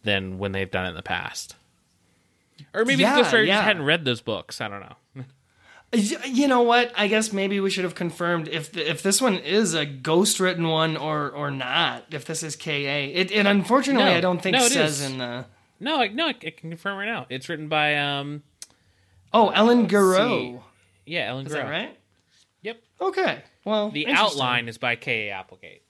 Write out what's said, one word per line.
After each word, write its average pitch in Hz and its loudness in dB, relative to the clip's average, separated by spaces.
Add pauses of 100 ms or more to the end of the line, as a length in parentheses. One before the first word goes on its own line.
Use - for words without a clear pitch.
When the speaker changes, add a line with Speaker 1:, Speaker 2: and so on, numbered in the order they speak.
Speaker 1:
than 95 -2
when 98 -4
they've 98 -4
done 92 -2
it 92 -4
in 82 -10
the - -12
past. - -8 (1160)
Or 220 0
maybe 262 2
Speaker 2:
Yeah, 262 4
Speaker 1:
the 294 6
ghostwriter 220 4
Speaker 2:
yeah. 190 2
Speaker 1:
just 208 2
hadn't 190 0
read 156 0
those 120 -2
books. - -8
I 110 -6
don't 101 -10
know. - -20
<laughs> - -20 (600)
Speaker 2:
Y-, 233 0 (100)
you 269 2
know 254 4
what? 240 4
I 208 0
guess 214 0
maybe 196 -2
we 196 0
should 190 -2
have 175 -4
confirmed 170 -2
if 156 -6
the, 160 -4
if - -4
this 202 2
one 233 2
is 175 0
a 151 0
ghost-written 170 2
one 160 2
or, 147 -4
or 143 -6
not, 131 -2
if 143 -10
this 165 -6
is 151 -8
K 143 -4
A. 139 -4
It, 185 0
it 208 2
unfortunately, 240 4
Speaker 1:
No. 175 4
Speaker 2:
I 170 2
don't 180 0
think 190 2
Speaker 1:
No, 262 4
it 240 4
Speaker 2:
says 151 0
Speaker 1:
is. 135 -4
Speaker 2:
in 131 -8
the 123 -8 (360)
Speaker 1:
No, 285 -2
I, 220 2
no, 294 -2
I, - 0
I 240 -4 (180)
can - -16
confirm 190 -8
right 202 -6
now. 190 -6
It's 131 -10
written 156 -8
by, 151 2
um, 143 -4 (880)
Speaker 2:
Oh, 214 6
Ellen 233 6
Speaker 1:
let's 185 2
Speaker 2:
Garreau. 190 4
Speaker 1:
see. 123 -16 (480)
Yeah, 156 -4
Ellen 131 -6
Speaker 2:
Is 147 -8
that 143 -4
Speaker 1:
Garreau. 135 -8
Speaker 2:
right? 208 -6 (640)
Speaker 1:
Yep. 226 -12 (200)
Speaker 2:
Okay. 370 0 (220)
Well, 208 0
Speaker 1:
The 147 -4
Speaker 2:
interesting. 214 4 (160)
Speaker 1:
outline 120 0
is 113 -14
by 120 -2
K 113 -4
A - -8
Applegate. 92 -16